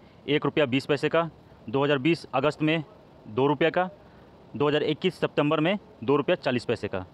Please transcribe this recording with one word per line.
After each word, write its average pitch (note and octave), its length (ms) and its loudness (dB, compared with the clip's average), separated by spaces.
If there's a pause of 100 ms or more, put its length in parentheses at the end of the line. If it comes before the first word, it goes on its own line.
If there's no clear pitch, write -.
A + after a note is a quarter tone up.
(280)
एक D3 160 0
रुपया D3 220 0
बीस C3 200 -2
पैसे D3+ 220 0
का, E3 200 0 (400)
दो C3+ 160 0
हज़ार C#3+ 140 2
बीस D#3 360 0
अगस्त C#3+ 280 -2
में D#3 200 2 (460)
दो A#2+ 180 2
रुपया D3+ 240 2
का, F3+ 180 0 (680)
दो C#3+ 120 0
हज़ार D3 140 0
इक्कीस D#3 320 -2
सितंबर D3+ 460 0
में F#3 180 0 (260)
दो C3+ 120 4
रुपया D#3+ 200 0
चालीस B2 280 -2
पैसे G#2+ 240 -4
का। F#2 260 -6